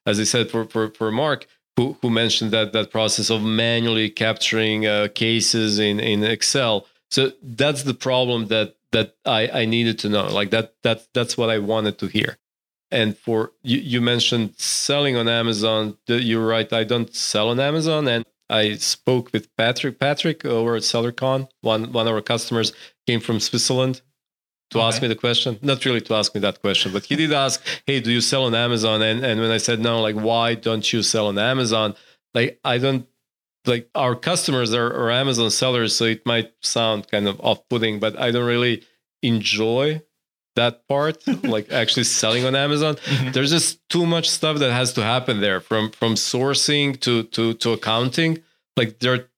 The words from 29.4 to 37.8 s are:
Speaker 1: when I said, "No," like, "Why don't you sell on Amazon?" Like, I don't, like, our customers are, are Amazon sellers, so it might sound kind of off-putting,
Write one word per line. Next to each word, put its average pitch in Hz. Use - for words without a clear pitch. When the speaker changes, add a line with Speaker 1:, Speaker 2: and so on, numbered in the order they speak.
Speaker 1:
when 113
I 113
said, 110
"No," 117
like, 107
"Why 117
don't 113
you 110
sell 107
on 98
Amazon?" 113
Like, 120
I 123
don't, 131
like, 120
our 127
customers 131
are, 120
are 120
Amazon 120
sellers, 120
so 117
it 113
might 113
sound 110
kind 101
of 98
off-putting, 113